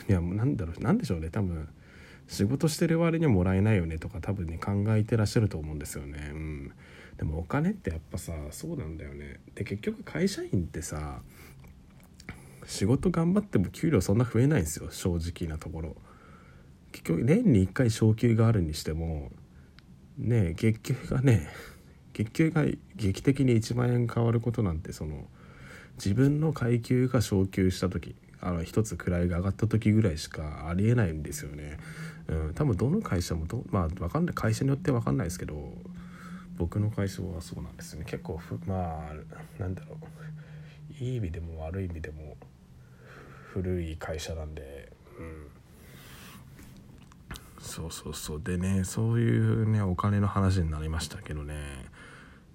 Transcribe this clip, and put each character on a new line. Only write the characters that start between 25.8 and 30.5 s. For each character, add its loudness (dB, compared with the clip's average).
自 0
分 6
の 2
階 2
級 2
が 4
昇 4
給 2
し -6
た 0
時、 -6
あ -4
の、 -2
一 0
つ -4
位 0
が 0
上 0
が 2
っ -2
た 0
時 4
ぐ 6
ら 4
い -4
し -8
か -8